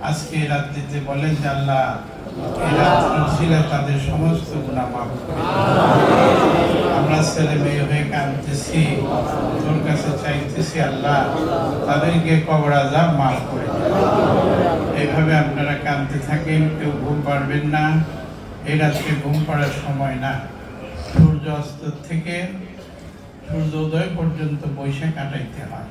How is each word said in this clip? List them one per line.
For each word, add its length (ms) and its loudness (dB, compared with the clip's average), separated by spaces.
আজকে 280 -4
রাত্রিতে 440 -4
বলেন 320 0
যে, 60 -2
আল্লাহ, 260 2
এই 120 2
রাত 240 6
উসিলা 380 4
তাদের 260 0
সমস্ত 420 2
গুনাহ 280 -2
মাফ 180 -6
করে। 180 -4
আমরা 200 2
ছেলে 340 2
মেয়ে 240 0
হয়ে 240 0
কাঁদতেছি, 680 -2
তোর 240 2
কাছে 240 0
চাইতেছি 540 -2
আল্লাহ, 320 0
তাদেরকে 440 2
কবর 240 2
আযাব 260 2
মাফ 180 2
করে 240 -4
দিন। 180 0
এইভাবে 320 2
আপনারা 320 0
কাঁদতে 320 -2
থাকেন, 340 2
কেউ 140 -2
ঘুম 240 -2
পাড়বেন 380 -2
না। 80 2
এই 120 0
রাত্রে 280 0
ঘুম 120 0
পাড়ার 280 -2
সময় 400 -4
না। 80 -2
সূর্য 340 4
অস্ত 220 -10
থেকে 280 -4
সূর্য 260 -2
উদয় 340 -2
পর্যন্ত 440 -4
বসে 300 -6
কাটাইতে 540 -8
হয়। 200 -12